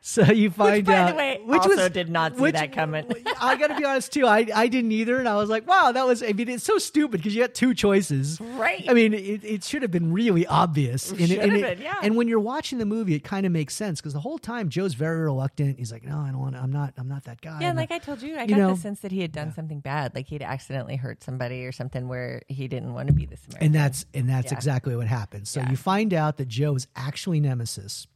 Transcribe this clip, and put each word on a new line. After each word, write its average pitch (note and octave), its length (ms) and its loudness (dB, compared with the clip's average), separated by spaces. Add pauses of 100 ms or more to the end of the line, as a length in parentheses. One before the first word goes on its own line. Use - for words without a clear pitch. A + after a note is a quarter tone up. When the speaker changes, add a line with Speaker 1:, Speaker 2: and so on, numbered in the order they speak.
Speaker 1:
So - 220 2
you G#3+ 260 6
find G#3 300 4
Speaker 2:
Which, G3 80 0
by - 100 6
Speaker 1:
out, F3+ 140 6
Speaker 2:
the - 40 -2
way, C4+ 300 -2
Speaker 1:
which C#4 160 4
Speaker 2:
also G3 220 6
Speaker 1:
was, F#3 80 4
Speaker 2:
did F3 180 -4
not E3 260 0
see B3 60 -2
Speaker 1:
which, D#4 140 2
Speaker 2:
that D#3 180 -2
coming. D#3 320 -2 (340)
Speaker 1:
I B3+ 160 2
gotta D4 200 0
be D4+ 100 -2
honest C4+ 260 -2
too. C#4 160 2
I, A3 260 6
I A3 140 4
didn't A#3 240 0
either. A3+ 280 0
And B3+ 80 -2
I G#3 80 0
was G#3 140 0
like, A3 180 -2
"Wow, F4 260 6
that C4 120 2
was," B3 180 2
I A3 100 0
mean, A3 160 -2
it's B3 160 -6
so G#4+ 140 4
stupid A#3+ 440 0
'cause G#3 100 -2
you A3+ 80 2
got A#3+ 120 0
two B3+ 200 2
choices. E3 680 2
Speaker 2:
Right. A#3+ 480 -4
Speaker 1:
I B3+ 40 8
mean, A3 200 8
it, G3+ 320 -4
it G#3 180 -4
should C#4+ 180 -4
have A3+ 100 -2
been E3+ 200 2
really F#3+ 360 4
obvious. D3 640 0
Speaker 2:
It - 20 -6
Speaker 1:
And F3+ 80 -2
it, E3+ 60 4
Speaker 2:
should F#3+ 120 2
Speaker 1:
and G3+ 140 4
Speaker 2:
have G3+ 80 4
Speaker 1:
it, F#3+ 160 -2
Speaker 2:
been, C4+ 80 -12
yeah. F#4+ 160 -4
Speaker 1:
and G#3+ 160 2
when A#3 100 2
you're A3+ 140 4
watching B3+ 360 -4
the A3+ 80 -2
movie, G#3 300 0
it D3 80 -4
kinda G3 260 -2
makes D#3+ 240 0
sense F#3+ 280 -6
'cause D3+ 120 -10
the C#3+ 80 -4
whole C#4 180 -8
time A3+ 300 -6
Joe's E3+ 260 -2
very D#3+ 260 -2
reluctant. C#3 580 -2
He's A#2 140 -8
like, A2+ 100 -16
"No, C#3+ 160 -8
I D3 120 -4
don't C3 80 -6
want, C3+ 180 -6
I'm C3 160 -4
not, C#3+ 240 -4
I'm B2+ 100 -10
not C#3 180 -10
that A#2+ 140 -16
guy." D#3+ 220 -14
Speaker 2:
Yeah, F4 80 -2
and - 20 -2
Speaker 1:
I'm E4+ 120 -2
Speaker 2:
like D#4 60 -8
Speaker 1:
not E4+ 80 -6
Speaker 2:
I - 20 -6
told C#4+ 220 -12
you, D4+ 140 -10
I C#4+ 80 -8
Speaker 1:
You A#3 60 -8
Speaker 2:
got G3+ 80 4
Speaker 1:
know? F#3+ 160 4
Speaker 2:
the F3+ 80 -4
sense G3+ 200 -10
that G3 120 -8
he F#3+ 80 -4
had E3 100 -6
done D3+ 180 -8
Speaker 1:
Yeah. D3+ 40 -12
Speaker 2:
something D#3 260 -10
bad. C#3 360 -4
Like C3 120 -8
he'd D3 140 -10
accidentally B2+ 560 -8
hurt B2 260 -10
somebody B2+ 420 -8
or B2+ 60 -10
something B2+ 380 -8
where B2 400 -8
he C3+ 180 -8
didn't B2 260 -6
wanna C3 200 2
be D3 120 2
the - 120 -16
Samaritan. - 300 -4
Speaker 1:
And D3+ 80 6
that's, C#3+ 380 0
and C3 160 0
that's C3 220 0
Speaker 2:
Yeah. C3 60 -4
Speaker 1:
exactly B2+ 380 -2
what A#2 120 -2
happens. G#2+ 420 -6
So - 100 -6
Speaker 2:
Yeah. B2+ 120 -2
Speaker 1:
you C3 60 2
find G3 380 0
out D3+ 220 0
that C3+ 100 -4
Joe C3+ 280 0
is B2+ 200 -4
actually D3 460 -4
Nemesis. A#2+ 760 -4